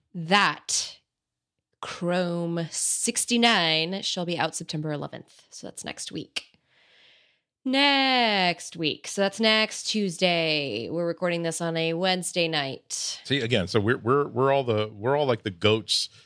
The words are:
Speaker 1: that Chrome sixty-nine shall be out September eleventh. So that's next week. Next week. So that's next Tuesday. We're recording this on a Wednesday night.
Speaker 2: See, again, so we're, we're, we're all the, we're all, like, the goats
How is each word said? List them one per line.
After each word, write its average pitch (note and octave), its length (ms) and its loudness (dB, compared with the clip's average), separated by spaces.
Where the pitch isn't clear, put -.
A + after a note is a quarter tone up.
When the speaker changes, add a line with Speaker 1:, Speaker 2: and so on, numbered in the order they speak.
Speaker 1:
that F3 880 0
Chrome E3+ 920 -2
sixty-nine G3 1300 2
shall - 240 -4
be E3+ 100 -2
out D#3+ 200 -2
September D#3 360 -6
eleventh. - 580 -10
So - 180 -16
that's - 160 -16
next - 260 -10
week. - 380 -10
Next B3+ 1120 2
week. D#3+ 300 -4
So - 160 -2
that's G3 160 0
next A3 460 2
Tuesday. D#3+ 1080 0
We're E3+ 160 -2
recording E3+ 380 -2
this E3 160 -4
on E3 160 -2
a E3 180 0
Wednesday F3+ 540 0
night. - 760 -6
Speaker 2:
See, C3+ 180 0
again, A2+ 280 2
so A#2 100 2
we're, G#2+ 200 2
we're, C#3 280 2
we're B2+ 260 2
all C#3 120 2
the, G#2+ 280 0
we're A2 240 -2
all, D3 100 2
like, A#2+ 180 0
the G#2+ 60 -2
goats G#2 580 0